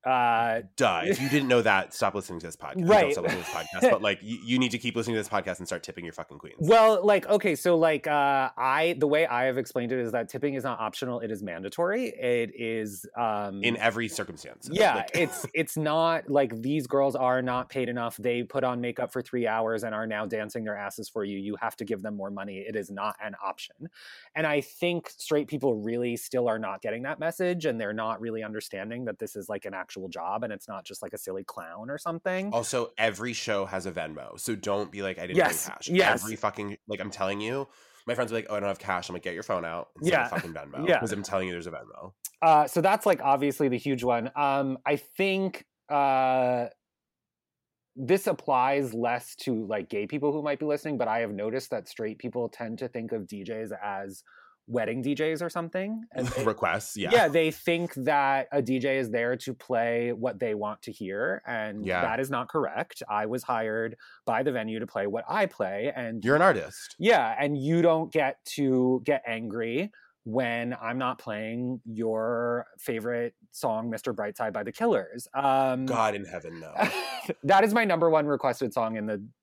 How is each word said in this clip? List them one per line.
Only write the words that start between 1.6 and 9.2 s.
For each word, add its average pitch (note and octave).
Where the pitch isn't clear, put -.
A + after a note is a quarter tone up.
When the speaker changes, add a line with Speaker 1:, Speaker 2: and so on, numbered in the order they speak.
Speaker 2:
that, G2
stop G2+
listening F#2
to E2+
this D#2+
podcast. C#2+
Don't E3+
Speaker 1:
Right. F3+
Speaker 2:
stop -
listening F3+
to -
this -
podcast, F#2
but, -
like, G2+
you, A2
you B2
need B2+
to A#2
keep A#2
listening A#2
to A2
this G2
podcast F#2+
and F2+
start F2
tipping -
your D#2+
fucking D#2
queens. -
Speaker 1:
Well, G#3+
like, G3+
okay, G3
so, F3
like, D#3+
uh, C#3
I, D3
the D3
way D3+